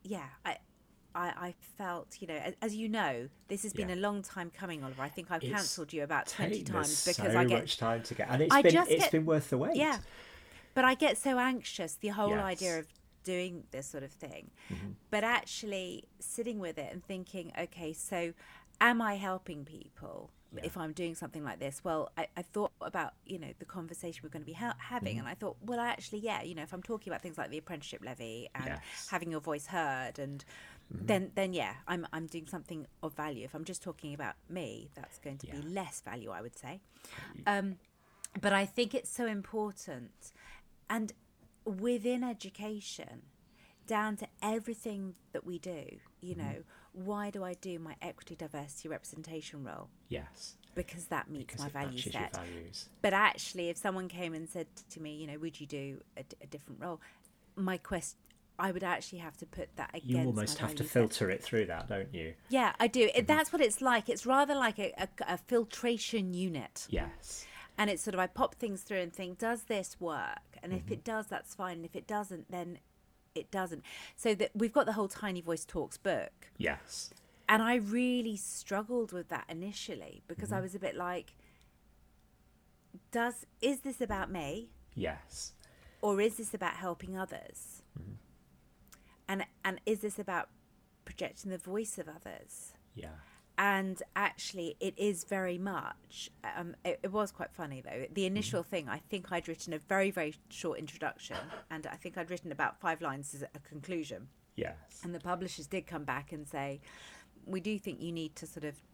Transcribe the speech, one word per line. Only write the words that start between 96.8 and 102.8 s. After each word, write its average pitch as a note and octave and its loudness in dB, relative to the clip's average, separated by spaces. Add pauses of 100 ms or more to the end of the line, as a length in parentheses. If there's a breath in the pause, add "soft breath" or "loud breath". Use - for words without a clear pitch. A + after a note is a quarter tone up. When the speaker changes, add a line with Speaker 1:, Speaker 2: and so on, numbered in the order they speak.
Speaker 1:
it, F3 0
it F#3+ -2
was G#3 2
quite - -8
funny, C#3+ -6
though. B2 -6
The F#3+ 2
initial G3+ 2
Speaker 2:
Mm-hmm. - -8
Speaker 1:
thing, D#3+ -2
I A2+ 0
think - -6
I'd E3+ 0
written E3 -6
a D#3 -2
very, G3 4
very D#3+ 0 (160)
short - -2
introduction, - -6 (160)
Speaker 2:
<laughs> - -12
Speaker 1:
and D#3 -6
I - -6
think E3+ -8
I'd E3 -4
written F3 -6
about C#3+ 0